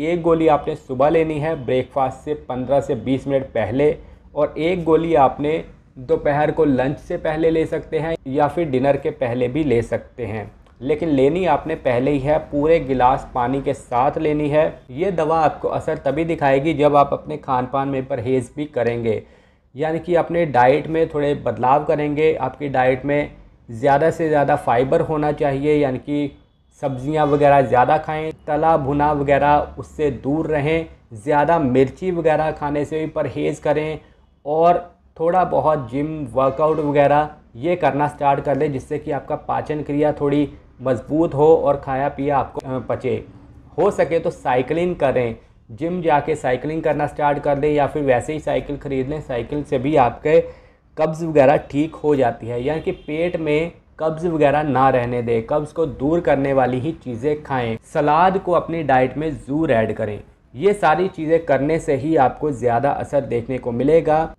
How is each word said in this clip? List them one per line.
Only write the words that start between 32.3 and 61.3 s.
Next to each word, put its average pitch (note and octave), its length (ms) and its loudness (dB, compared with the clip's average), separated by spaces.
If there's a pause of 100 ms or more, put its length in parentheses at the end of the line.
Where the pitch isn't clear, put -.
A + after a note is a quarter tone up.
खाने D3 340 -4
से D#3 140 -4
भी D#3 100 -4
परहेज़ D3 520 -4
करें, D3+ 380 -2 (460)
और E3 340 4 (380)
थोड़ा F3 280 2
बहुत C#3+ 460 0
जिम C#3+ 160 -4 (260)
वर्कआउट C3+ 460 0
वगैरह C#3+ 500 2 (280)
ये E3+ 180 -2
करना C#3+ 320 0
स्टार्ट C#3+ 340 0
कर C#3+ 160 0
दें, D3+ 140 0
जिससे C#3+ 280 -6
कि D3+ 120 -8
आपका C#3+ 260 -6
पाचन C3+ 460 -6
क्रिया D3 300 0
थोड़ी C#3+ 360 0 (320)
मजबूत C#3 520 -2
हो D3+ 240 6
और C#3+ 200 2
खाया C#3 320 -4
पिया C#3 280 -2
आपको, B2 240 -4
अ, C3 180 -6 (100)
पचे। A#2 340 -4 (540)
हो F#3+ 140 2
सके E3 280 0
तो F3 120 -4
साइकिलिंग D#3 640 -2
करें, B2 400 0 (340)
जिम E3 320 -6
जाके D3 340 0
साइकिलिंग D3+ 480 -4
करना D3 240 0
स्टार्ट C#3+ 320 -2
कर C#3+ 160 0
दें D3+ 140 0
या D3 180 2
फिर D3+ 160 -4
वैसे B2+ 300 0
ही D#3 60 -6
साइकिल C#3 380 -4
ख़रीद C3 320 -4
लें। D3+ 120 -6
साइकिल C3+ 420 -6
से C#3+ 160 -2
भी C#3+ 180 0
आपके D3 420 4 (580)
कब्ज़ D#3+ 280 -2
वगैरह D3 400 4
ठीक D#3 300 -4
हो D3+ 200 0
जाती A#2+ 320 2
है, A#2+ 160 -6
यानी D3+ 180 -4
कि F#3 100 -4
पेट E3+ 460 -4
में D#3+ 340 0 (280)
कब्ज़ D#3+ 280 -4
वगैरह D3 360 2
ना C3+ 260 4
रहने B2 320 0
दें, A#2 220 0
कब्ज़ D3 300 -4
को E3 120 -2
दूर C#3+ 360 -2
करने C#3 320 0
वाली B2+ 260 2
ही D3 140 -4
चीज़ें C#3 500 -6
खाएं। A#2+ 420 -4
सलाद E3 520 2
को F#3 160 -4
अपनी E3 300 -2
डाइट C3 340 2
में D#3 140 -4
ज़रूर C#3 400 -2
ऐड A2 220 2
करें। G#2+ 260 -6 (340)
ये F3 220 2
सारी E3+ 340 2
चीज़ें D#3+ 360 0